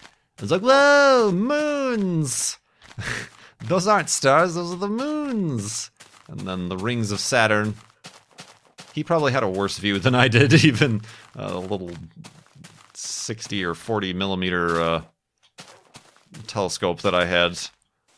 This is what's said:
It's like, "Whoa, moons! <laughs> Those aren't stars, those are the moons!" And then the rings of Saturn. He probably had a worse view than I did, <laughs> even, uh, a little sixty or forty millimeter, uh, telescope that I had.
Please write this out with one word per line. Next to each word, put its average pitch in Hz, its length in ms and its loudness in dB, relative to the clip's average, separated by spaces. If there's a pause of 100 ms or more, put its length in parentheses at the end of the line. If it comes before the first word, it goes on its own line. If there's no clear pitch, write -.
(380)
It's 104 120 -6
like, 185 120 0
"Whoa, 277 720 6
moons! 233 1200 -2 (520)
<laughs> - 560 -12
Those 175 220 0
aren't 202 220 2
stars, 160 460 2
those 175 180 -6
are 180 40 -8
the 196 120 -6
moons!" 220 1040 -4 (380)
And - 120 -14
then 92 300 -6
the 92 80 -6
rings 110 340 -4
of 98 80 -4
Saturn. 107 540 2 (1200)
He 151 100 -6
probably 151 280 2
had 131 100 0
a 98 80 0
worse 95 260 -2
view 101 220 -2
than 123 160 2
I 123 140 6
did, 120 260 6
<laughs> 160 100 8
even, 120 380 2 (360)
uh, 98 140 -10
a 90 80 -6
little 92 300 -6 (1040)
sixty - 680 -8
or 85 120 -2
forty 98 400 -4
millimeter, 90 640 -2
uh, 82 220 0 (1400)
telescope 90 560 -4
that 95 120 0
I 87 120 2
had. 87 340 0 (580)